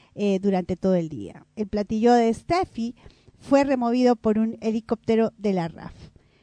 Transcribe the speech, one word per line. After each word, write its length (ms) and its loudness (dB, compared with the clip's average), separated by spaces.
eh, 260 0
durante 360 -2
todo 200 0
el 120 -2
día. 380 -14
El 100 -6
platillo 460 0
de 200 4
Steffi 640 -4
fue 260 2
removido 500 2
por 240 -2
un 220 -2
helicóptero 800 -2
de 160 -2
la 140 -2
raf. 260 -16